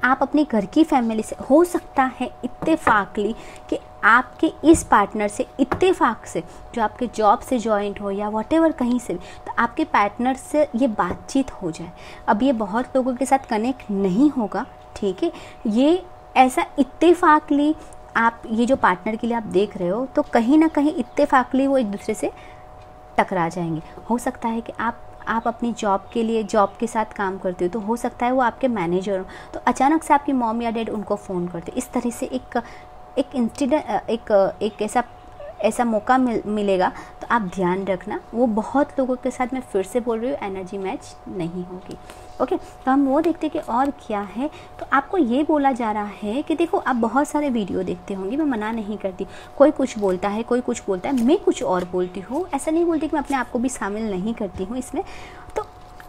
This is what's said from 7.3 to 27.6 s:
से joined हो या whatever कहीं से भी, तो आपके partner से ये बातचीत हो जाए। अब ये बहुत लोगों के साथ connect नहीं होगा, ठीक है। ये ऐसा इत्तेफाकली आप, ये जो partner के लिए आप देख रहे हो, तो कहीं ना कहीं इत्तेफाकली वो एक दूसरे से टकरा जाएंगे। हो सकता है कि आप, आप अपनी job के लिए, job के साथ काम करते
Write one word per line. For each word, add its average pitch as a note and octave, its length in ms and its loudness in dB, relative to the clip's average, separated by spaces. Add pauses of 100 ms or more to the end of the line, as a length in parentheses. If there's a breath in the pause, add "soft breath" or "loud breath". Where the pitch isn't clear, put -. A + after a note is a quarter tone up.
से B3+ 200 -2
joined G3+ 420 -2
हो G3+ 100 -4
या G#3 180 -4
whatever D#4 480 2
कहीं B3 220 0
से G3+ 140 -6
भी, F3 60 -6 (260 loud breath)
तो - 140 -10
आपके A#3+ 240 0
partner A#3+ 520 0
से D4 400 0
ये C4 120 2
बातचीत G#3 640 -2
हो E3+ 200 -6
जाए। E3+ 200 -10 (360 loud breath)
अब A3+ 160 4
ये C4+ 100 6
बहुत A3 320 -2 (100)
लोगों C4 200 0
के C4 100 -2
साथ C4+ 240 2
connect A#3 420 -2
नहीं G3 380 4
होगा, A3+ 360 -2 (300)
ठीक G3 280 -4
है। E4 80 0 (360 loud breath)
ये C#4 380 4 (320)
ऐसा C4 280 4 (140)
इत्तेफाकली D4+ 960 4 (420 loud breath)
आप, A#3 240 2 (100)
ये A#3 140 2
जो C4 100 2
partner A3 400 2
के A3+ 120 -4
लिए A#3 100 0
आप A3+ 60 -4
देख G3 340 0
रहे F3 100 -2
हो, A3+ 180 0
तो D4 160 0
कहीं B3 360 4
ना D#4+ 100 8
कहीं D4+ 260 2
इत्तेफाकली C4+ 760 2
वो C4+ 100 4
एक G#3+ 140 0
दूसरे - 220 -4
से D#4 180 -4 (880 loud breath)
टकरा F3 300 0
जाएंगे। E3 320 -4 (280 loud breath)
हो A#3+ 80 0
सकता B3+ 300 -4
है A3+ 140 -4
कि - 180 -10
आप, A3+ 220 -4 (260)
आप A3+ 200 -2
अपनी A#3 260 -2
job G3 400 0
के A#3 100 0
लिए, A3 200 0
job G3+ 360 2
के A3+ 80 -2
साथ A3 180 -2
काम F#3+ 320 -4
करते F3+ 280 -4